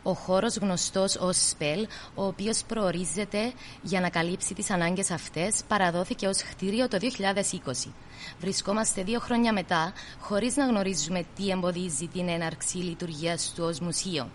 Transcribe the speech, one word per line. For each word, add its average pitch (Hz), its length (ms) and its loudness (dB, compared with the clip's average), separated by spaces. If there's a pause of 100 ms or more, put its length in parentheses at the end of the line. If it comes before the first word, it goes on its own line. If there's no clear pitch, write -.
Ο 185 100 2
χώρος 196 440 2
γνωστός 190 580 2
ως - 340 2
σπελ, 165 380 0 (280)
ο 190 100 0
οποίος 196 420 0
προορίζεται 208 880 0 (280)
για 185 180 0
να 175 100 2
καλύψει 175 440 0
τις - 160 -4
ανάγκες 185 420 2
αυτές, 170 560 -2
παραδόθηκε 185 600 2
ως 190 160 0
κτίριο 220 440 0
το 226 100 0
δύο 202 120 2
χιλιάδες 196 420 0
είκοσι. - 420 -4 (460)
Βρισκόμαστε 196 640 0
δύο 226 160 0
χρόνια 233 340 4
μετά, 180 400 2 (260)
χωρίς 220 360 0
να 285 100 4
γνωρίζουμε 185 600 2 (100)
τι 196 140 -2
εμποδίζει 180 580 0
την 175 220 -2
έναρξη 165 480 -2
λειτουργίας 165 760 -2
του 170 80 -2
ως 165 160 0
μουσείο. 170 560 -2